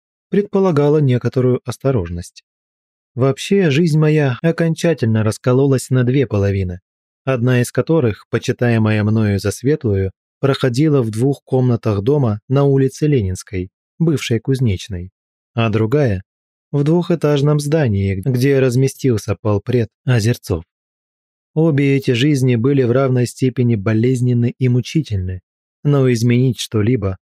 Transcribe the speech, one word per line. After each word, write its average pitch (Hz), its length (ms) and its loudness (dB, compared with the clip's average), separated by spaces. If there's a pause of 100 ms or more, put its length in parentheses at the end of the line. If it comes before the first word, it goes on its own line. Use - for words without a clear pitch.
(280)
предполагало 180 720 2
некоторую 123 680 0
осторожность. 90 760 -6 (720)
Вообще, 143 560 0
жизнь 151 260 2
моя 151 460 0
окончательно 160 800 0
раскололась 127 680 0
на 127 140 2
две 123 240 0
половины, 98 540 -2 (440)
одна 127 360 0
из 120 100 -2
которых, 127 580 -2
почитаемая 113 760 0
мною 107 340 0
за 98 140 -2
светлую, 104 580 -2 (300)
проходила 135 600 0
в 113 100 -2
двух 127 340 -2
комнатах 117 580 0
дома 120 460 0
на 139 160 2
улице 135 420 0
Ленинской, 95 640 -2 (300)
бывшей 139 400 0
Кузнечной, 104 720 -4 (440)
а 113 160 0
другая – 110 540 0 (480)
в 143 100 0
двухэтажном 147 800 0
здании, 113 560 0
где 127 420 0
разместился 127 840 0
полпред 107 500 -2 (140)
Озерцов. 110 600 -2 (880)
Обе 143 420 2
эти 135 140 0
жизни 127 460 2
были 135 260 2
в 120 100 2
равной 127 340 2
степени 120 500 0
болезненны 120 840 0
и 127 100 0
мучительны, 101 720 -2 (440)
но 139 280 2
изменить 120 480 0
что-либо 104 560 -2 (200)